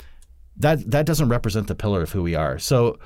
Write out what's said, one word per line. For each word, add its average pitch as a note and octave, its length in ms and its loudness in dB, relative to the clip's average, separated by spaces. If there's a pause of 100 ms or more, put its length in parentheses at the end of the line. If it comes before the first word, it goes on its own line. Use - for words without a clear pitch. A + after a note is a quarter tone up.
(580)
that, C#3 340 0
that C#3+ 140 2
doesn't D#3 240 2
represent A2 380 0
the F#2+ 80 -4
pillar G2+ 260 0
of D#2+ 100 -4
who F#2+ 120 -2
we E2+ 120 -2
are. D2+ 240 -2
So A#2+ 460 2